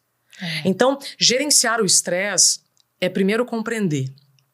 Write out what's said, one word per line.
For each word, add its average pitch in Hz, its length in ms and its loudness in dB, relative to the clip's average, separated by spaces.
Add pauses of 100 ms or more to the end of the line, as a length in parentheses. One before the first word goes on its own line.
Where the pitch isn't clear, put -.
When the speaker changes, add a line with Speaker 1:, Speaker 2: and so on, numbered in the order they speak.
(400)
Speaker 1:
É. 165 260 -6
Speaker 2:
Então, 254 340 2 (200)
gerenciar 240 600 2
o 196 40 0
estresse 180 760 0 (400)
é 180 100 0
primeiro 196 360 0
compreender 214 600 -2 (460)